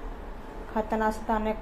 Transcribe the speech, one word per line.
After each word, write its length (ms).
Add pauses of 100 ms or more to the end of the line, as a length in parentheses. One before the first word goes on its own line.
(720)
खाताना 320
असं 220
दाणे 340